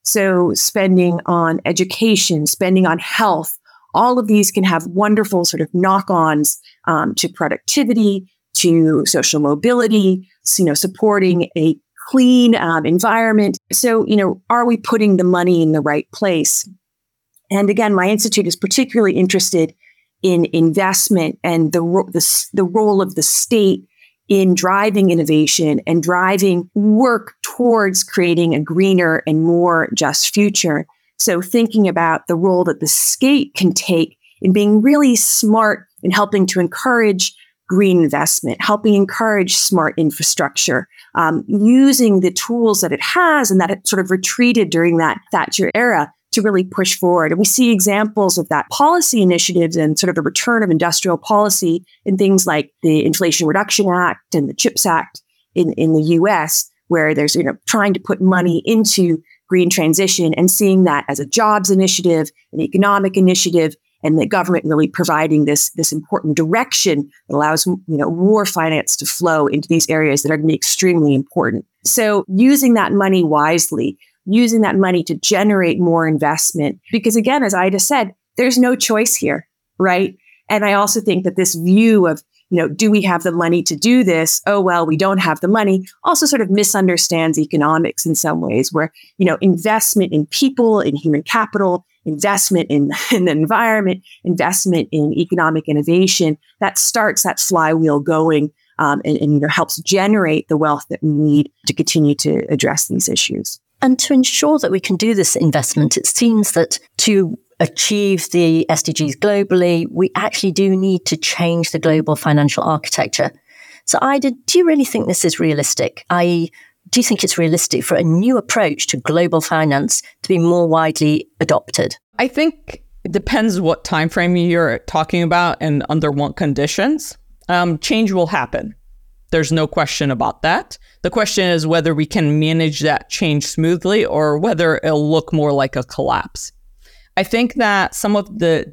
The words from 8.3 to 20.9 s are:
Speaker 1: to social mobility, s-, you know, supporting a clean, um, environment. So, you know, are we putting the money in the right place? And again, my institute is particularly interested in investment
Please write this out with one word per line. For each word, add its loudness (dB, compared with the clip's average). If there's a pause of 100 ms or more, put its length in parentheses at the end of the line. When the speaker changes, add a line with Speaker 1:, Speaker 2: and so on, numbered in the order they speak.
Speaker 1:
to 2
social 0
mobility, 0 (180)
s-, -2
you 2
know, 0
supporting 0
a 0 (320)
clean, 4
um, -2
environment. 0 (140)
So, 0
you 0
know, -2
are 2
we 2
putting 2
the 2
money 2
in 2
the 0
right -2
place? -2 (840)
And 0
again, 2
my 2
institute 0
is -4
particularly 0
interested 0 (480)
in 2
investment 0